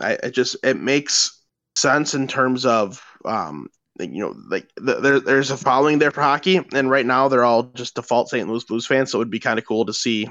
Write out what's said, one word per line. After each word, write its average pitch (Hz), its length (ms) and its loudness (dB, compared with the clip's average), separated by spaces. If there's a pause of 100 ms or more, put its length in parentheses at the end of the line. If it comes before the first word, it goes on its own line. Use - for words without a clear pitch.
I, 110 120 -2 (100)
it 127 80 -6
just, 123 340 0
it 131 160 0
makes 139 640 -2 (340)
sense 147 380 0
in 135 120 -2
terms 127 380 0
of, 110 400 0 (220)
um, 82 420 -6 (300)
like, 85 120 -8
you 80 100 -8
know, 92 140 -6 (140)
like, 92 280 -6
the, 127 180 -2
there, 139 260 4
there's 135 300 2
a 135 60 -4
following 139 420 2
there 147 120 2
for 143 120 -4
hockey, 147 380 2 (120)
and 131 180 2
right 135 140 2
now 131 240 2
they're 127 160 4
all 117 200 4 (100)
just 123 200 -10
default 120 360 -2
Saint 107 180 -2
Louis 113 160 -4
Blues 113 220 -4
fans. 135 260 0
So 120 60 0
it - 20 0
would 117 100 -4
be 110 80 -4
kinda 113 240 -2
cool 110 220 -2
to 104 80 -4
see, 110 380 -2